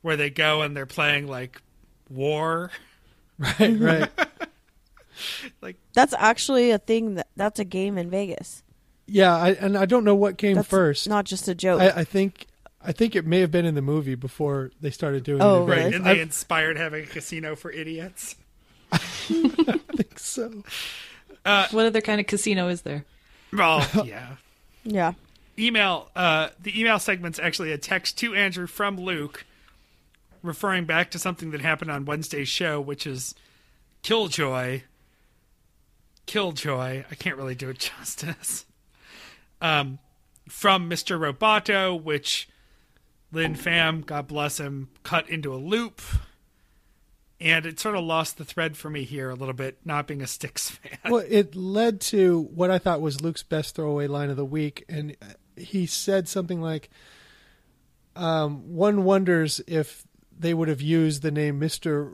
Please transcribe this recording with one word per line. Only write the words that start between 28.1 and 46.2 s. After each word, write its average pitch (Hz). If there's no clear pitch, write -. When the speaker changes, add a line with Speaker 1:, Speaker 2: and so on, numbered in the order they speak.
Speaker 1:
to 233
Andrew 185
from 202
Luke 180
referring 180
back 165
to 175
something 170
that 147
happened 156
on 143
Wednesday's 147
show, 156
which 139
is 131
Killjoy. 135
Killjoy. 135
I -
can't 160
really 131
do 127
it 131
<laughs> -
justice. -
Um, 143
from 190
Mister 170
Roboto, 190
which 151
Lin 160
Pham, 160
God 147
bless 147
him, 139
cut 165
into 147
a 131
loop. 214